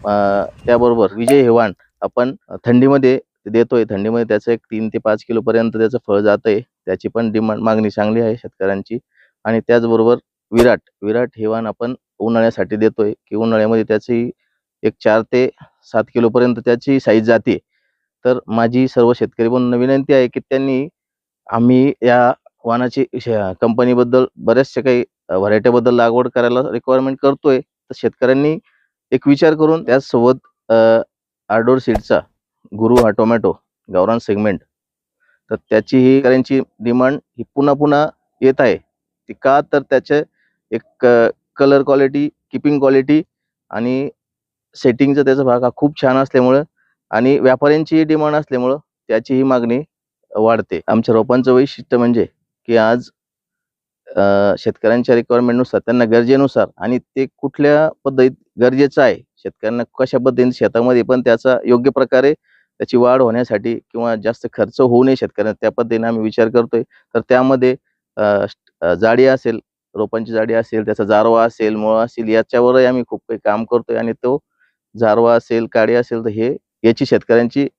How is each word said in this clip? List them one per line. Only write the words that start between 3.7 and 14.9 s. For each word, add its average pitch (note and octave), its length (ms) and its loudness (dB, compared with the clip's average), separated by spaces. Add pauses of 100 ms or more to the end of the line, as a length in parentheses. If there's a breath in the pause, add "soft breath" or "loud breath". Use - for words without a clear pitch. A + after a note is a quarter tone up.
थंडीमध्ये A2 340 -2
त्याचं G#2+ 280 -2
एक A2+ 80 -2 (100)
तीन A2 180 -6
ते A2+ 100 -6
पाच G#2+ 260 -2
किलोपर्यंत A2+ 480 -2
त्याचं A2 340 -2
फळ G2+ 140 0
जातंय, G#2+ 400 0
त्याची - 480 -10
पण A2+ 240 -4
डिमांड, A2 280 -4
मागणी A2 300 0
चांगली G#2+ 300 -2
आहे A2+ 160 -2
शेतकऱ्यांची. G2 600 -8 (460)
आणि A2+ 160 -2
त्याचबरोबर A#2 560 2 (360)
विराट, A#2 280 2 (220)
विराट A#2 360 -4
हे G#2+ 80 -6
वाण A2+ 200 -4
आपण A#2 280 -8 (240)
उन्हाळ्यासाठी A2+ 580 -2
देतोय, G#2+ 360 0
की - 240 -12
उन्हाळ्यामध्ये A2 480 0
त्याची A#2 460 -4 (520)
एक G#2+ 100 -2 (120)